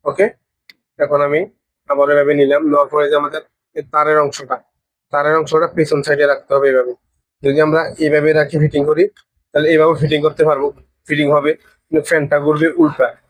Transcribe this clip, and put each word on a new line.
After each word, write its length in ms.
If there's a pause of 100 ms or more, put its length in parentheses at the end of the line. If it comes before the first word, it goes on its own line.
ওকে, 200 (720)
এখন 280
আমি 120 (500)
আবার 240
এভাবে 260
নিলাম, 220 (100)
নেওয়ার 200
পরে 200
যে 100
আমাদের 200 (340)
এই 80 (100)
তারের 300
অংশটা, 340 (560)
তারের 260
অংশটা 280 (100)
পিছন 280
সাইডে 260
রাখতে 240
হবে 160
এভাবে। 220 (500)
যদি 220
আমরা 160 (220)
এইভাবে 260 (100)
রাখি 240
ফিটিং 260
করি 140 (500)
তাহলে 200
এইভাবে 280
ফিটিং 240
করতে 240
পারবো, 180 (400)
ফিটিং 280
হবে, 160 (340)
কিন্তু 240
ফ্যানটা 360
ঘুরবে 220 (140)
উল্টা। 260 (220)